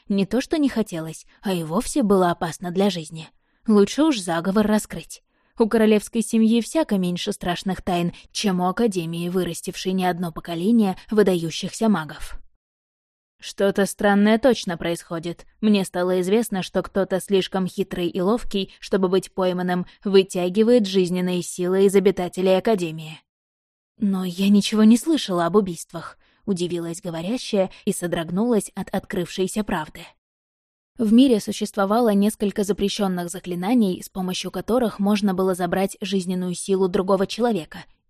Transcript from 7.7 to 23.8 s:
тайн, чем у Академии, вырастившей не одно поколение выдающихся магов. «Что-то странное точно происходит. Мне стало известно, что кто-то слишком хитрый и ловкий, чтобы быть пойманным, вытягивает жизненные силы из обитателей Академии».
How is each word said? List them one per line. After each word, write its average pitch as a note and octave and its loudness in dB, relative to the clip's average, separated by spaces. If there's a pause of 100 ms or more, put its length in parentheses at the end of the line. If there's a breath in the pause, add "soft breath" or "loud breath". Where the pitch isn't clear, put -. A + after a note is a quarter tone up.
тайн, F3 -2 (200 loud breath)
чем F#3+ -2
у F3+ 0
Академии, F3 -2
вырастившей F3+ -4
не F#3 0
одно F3 -2
поколение F#3+ 0 (120)
выдающихся F#3 0
магов. D#3+ -2 (1000)
«Что-то G3 0
странное G#3 2
точно F#3 0
происходит. E3+ -6 (160)
Мне G#3 4
стало F#3 0
известно, G3 0
что F#3 -4
кто-то F#3 -2
слишком F#3 0
хитрый F#3 -4
и G3 -6
ловкий, G3 -2
чтобы F#3+ 0
быть F#3 0
пойманным, F3+ -2 (180 soft breath)
вытягивает G3 4
жизненные F3+ 0
силы F#3 0
из G3 4
обитателей F#3 2
Академии». D#3+ -4 (760)